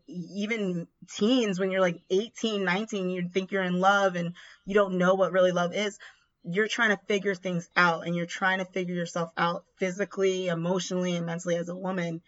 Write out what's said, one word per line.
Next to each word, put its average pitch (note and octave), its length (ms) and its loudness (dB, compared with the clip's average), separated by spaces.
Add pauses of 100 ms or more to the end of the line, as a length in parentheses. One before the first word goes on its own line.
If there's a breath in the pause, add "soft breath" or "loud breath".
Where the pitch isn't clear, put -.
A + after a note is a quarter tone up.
e-, F3 200 -10 (100)
even G3+ 520 -4 (260)
teens, G#3 460 2
when F#3+ 100 0
you're, F#3+ 120 2
like, F3 260 0
eighteen, G#3 560 -2
nineteen, F#3 460 -2
you F3+ 180 -4
think F#3+ 240 -4
you're G3 100 0
in F3+ 160 0
love G3 380 4
and F3 180 -4 (300 loud breath)
you G3 80 -6
don't G3 240 4
know F3+ 200 6
what F3+ 160 2
really F#3 200 4
love F3 220 0
is. G3+ 240 -2 (460 loud breath)
You're G3 240 0
trying A3+ 280 2
to - 120 -14
figure G3+ 260 0
things F3+ 420 -4
out, E3+ 300 4
and E3+ 100 -2
you're E3+ 80 -2
trying F#3 360 0
to F#3 40 -4
figure F3+ 300 -4
yourself E3+ 420 -4
out E3+ 280 -2 (120)
physically, F#3 720 -2
emotionally, F3+ 720 -2
and E3+ 100 -4
mentally E3+ 300 -4
as E3+ 120 -6
a F3 80 -8
woman. F3+ 520 -4